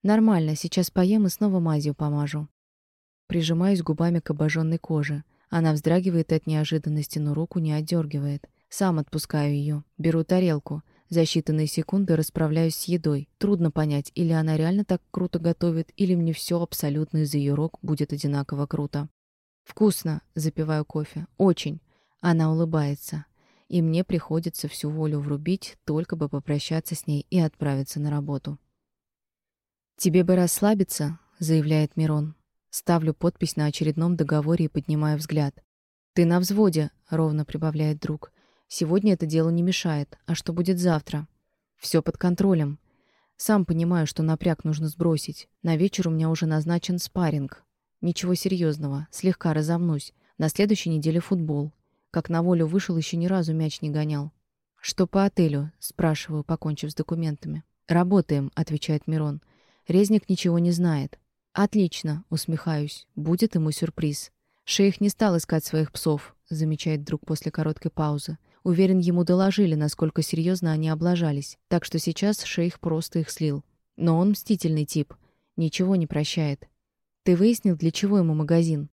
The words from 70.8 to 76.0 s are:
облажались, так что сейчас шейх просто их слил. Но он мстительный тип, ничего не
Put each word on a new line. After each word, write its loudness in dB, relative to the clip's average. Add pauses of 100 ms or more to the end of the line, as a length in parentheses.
облажались, 0
так 0
что -4
сейчас -2
шейх -2
просто -2
их -2
слил. -2 (320)
Но 2
он 4
мстительный 0
тип, -4 (420)
ничего 0
не 2